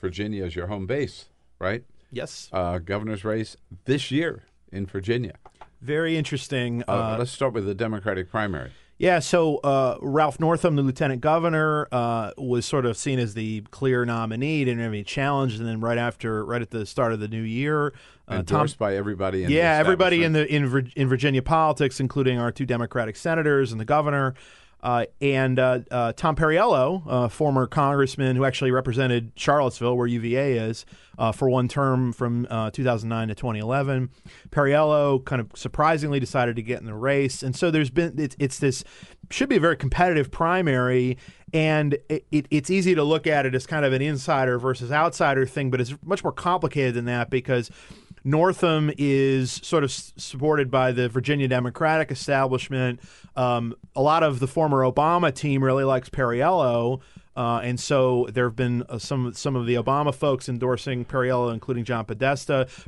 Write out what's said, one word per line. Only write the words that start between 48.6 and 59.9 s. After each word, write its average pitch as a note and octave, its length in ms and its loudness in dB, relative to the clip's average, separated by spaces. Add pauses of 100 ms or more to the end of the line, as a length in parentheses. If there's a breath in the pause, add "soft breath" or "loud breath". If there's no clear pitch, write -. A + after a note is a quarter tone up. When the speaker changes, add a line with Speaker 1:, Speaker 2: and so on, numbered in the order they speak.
Speaker 2:
is C3+ 640 2
sort D#3 200 2
of C3 60 -2
s-, - 260 -12
supported C#3 540 -2
by C3 220 2
the B2 160 0
Virginia C3+ 400 0
Democratic D3 600 0
establishment. C3 880 -2 (340 loud breath)
Um, A#2+ 400 0 (220)
a C3+ 60 0
lot D#3+ 200 4
of C#3+ 160 2
the C3 80 0
former C#3+ 360 2
Obama D3+ 520 2
team C3+ 300 0
really C3+ 200 2
likes C3 240 0
Perriello, B2+ 920 2 (340 loud breath)
uh, A#2+ 300 -2
and B2 160 -4
so B2+ 500 2
there B2 140 0
have A2+ 120 -2
been, B2 320 0
uh, A#2+ 100 -8
some, B2+ 340 -4
some C3+ 240 -4
of A#2+ 100 -2
the A#2+ 80 2
Obama C3+ 400 0